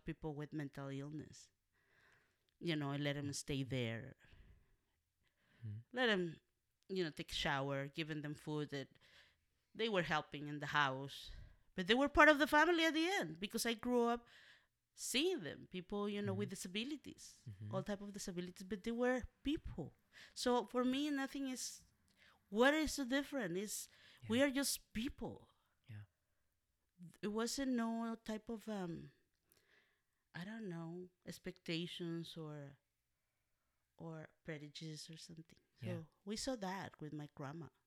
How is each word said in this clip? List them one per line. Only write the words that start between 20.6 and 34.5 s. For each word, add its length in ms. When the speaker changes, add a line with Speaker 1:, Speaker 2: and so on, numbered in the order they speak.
Speaker 1:
for 180
me, 260
nothing 380
is, 340
what 260
is 220
the 80
difference? 540
It's, 300
we 100
Speaker 2:
Yeah. 80
Speaker 1:
are 40
just 420
people. 560
Speaker 2:
Yeah. 140
Speaker 1:
It 100
wasn't 400
no 520
type 240
of, 200
um, 420
I 80
don't 240
know, 400
expectations 1120
or, 400
or 300
prejudice 680